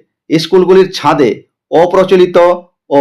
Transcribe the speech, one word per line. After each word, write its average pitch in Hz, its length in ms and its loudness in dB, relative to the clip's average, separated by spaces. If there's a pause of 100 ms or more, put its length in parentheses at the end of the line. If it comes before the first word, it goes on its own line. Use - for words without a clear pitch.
(300)
স্কুলগুলির 180 640 0
ছাদে 147 380 -2 (400)
অপ্রচলিত 180 640 0 (580)
ও - 60 2